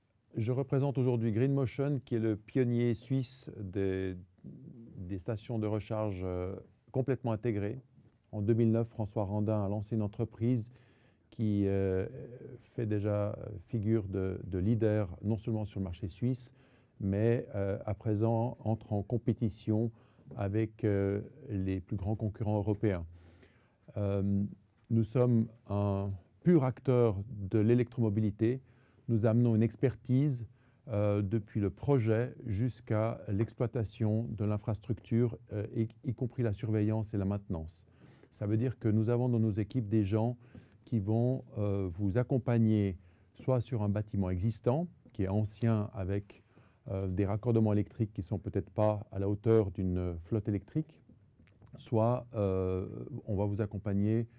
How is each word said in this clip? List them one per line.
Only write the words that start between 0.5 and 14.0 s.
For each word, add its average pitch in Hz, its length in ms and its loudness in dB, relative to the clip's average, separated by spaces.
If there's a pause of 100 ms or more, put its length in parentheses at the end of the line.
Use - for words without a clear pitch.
représente 139 460 0
aujourd'hui 120 340 2
Green 135 220 2
Motion, 139 500 0
qui 120 120 -2
est - 20 2
le 110 180 2
pionnier 120 560 0
suisse - 640 -4
des, 95 560 -2 (840)
des 95 200 -8
stations 113 400 -4
de 107 80 0
recharge, 104 560 -2
euh, 92 320 -4 (380)
complètement 127 400 0
intégrées. 107 480 -2 (500)
En 104 120 -4
deux 107 100 4
mille 113 200 6
neuf, 113 160 2
François 107 360 -4
Randin 104 400 0
a 98 60 -2
lancé 107 260 -4
une 107 60 0
entreprise 113 680 -2 (600)
qui, 101 360 0
euh, 98 400 0 (680)
fait 120 100 -4
déjà 104 540 0 (300)
figure 110 380 0